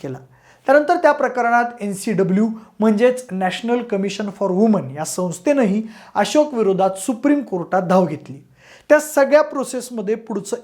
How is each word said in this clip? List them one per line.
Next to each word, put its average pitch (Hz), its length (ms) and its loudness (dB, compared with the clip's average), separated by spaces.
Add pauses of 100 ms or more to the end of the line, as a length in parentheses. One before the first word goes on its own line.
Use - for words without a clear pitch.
केला. 135 160 -10 (480)
त्यानंतर 294 300 4
त्या 311 160 4
प्रकरणात 240 680 -2
एन 202 100 -6
सी 202 200 -6
डब्ल्यू 190 360 2 (320)
म्हणजेच 226 500 2
नॅशनल 190 520 -2
कमिशन 202 480 -4
फॉर 196 200 -2
वुमन 185 400 2
या 151 140 -8
संस्थेनंही 202 760 0 (320)
अशोक 294 400 2
विरोधात 190 440 0
सुप्रीम 285 440 0
कोर्टात 185 400 -4
धाव 180 240 2
घेतली. 139 300 -10 (540)
त्या 302 100 8
सगळ्या 294 420 4
प्रोसेसमध्ये 247 720 -6
पुढचं 220 500 -8